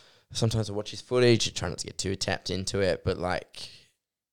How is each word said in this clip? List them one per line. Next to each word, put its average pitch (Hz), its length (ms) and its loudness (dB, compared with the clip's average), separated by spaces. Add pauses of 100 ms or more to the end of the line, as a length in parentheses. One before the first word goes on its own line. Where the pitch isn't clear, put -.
(340)
sometimes 110 360 0
I 104 40 -8
watch 104 180 -6
his 104 100 -12
footage, 123 460 6
I - 40 -4
try - 180 -4
not - 100 -8
to - 80 -8
get - 100 -12
too 95 180 -2
tapped - 360 -4
into 95 280 -2
it, 92 240 2
but, 98 140 0
like, - 520 -6 (640)